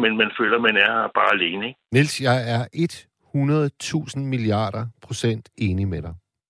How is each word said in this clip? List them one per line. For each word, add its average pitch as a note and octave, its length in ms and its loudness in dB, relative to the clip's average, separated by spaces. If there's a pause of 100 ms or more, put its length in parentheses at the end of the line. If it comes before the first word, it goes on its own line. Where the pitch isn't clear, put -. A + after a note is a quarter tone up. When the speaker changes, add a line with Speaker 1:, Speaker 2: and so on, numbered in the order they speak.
Speaker 1:
men A2 120 2
man A2 220 4
føler, A2+ 180 2
at A#2+ 120 2
man G#2+ 80 4
er G#2 240 4
her G#2+ 140 0
bare G2+ 220 4
alene, F2+ 320 -2
ikke? C3 100 -14 (140)
Speaker 2:
Niels, C#3+ 280 2
jeg B2+ 180 2 (180)
er A#2 60 0 (220)
et - 100 -4 (380)
hundrede D3 360 0 (120)
tusind D3+ 460 -6
milliarder A2 580 -2 (180)
procent A2+ 460 -4 (100)
enig G2 300 0
med E2+ 140 -4
dig. E2+ 120 -10 (360)